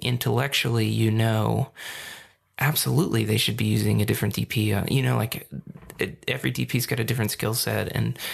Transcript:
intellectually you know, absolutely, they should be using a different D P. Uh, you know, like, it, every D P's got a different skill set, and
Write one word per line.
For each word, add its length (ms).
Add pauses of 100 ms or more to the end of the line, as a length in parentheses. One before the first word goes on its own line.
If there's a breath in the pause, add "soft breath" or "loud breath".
intellectually 840
you 240
know, 600 (880 loud breath)
absolutely, 680
they 120
should 200
be 100
using 340
a 60
different 280
D 120
P. 260
Uh, 160
you 140
know, 140
like, 340 (480)
it, 300
every 220
D 140
P's 220
got 140
a 40
different 260
skill 220
set, 400
and 260 (160 loud breath)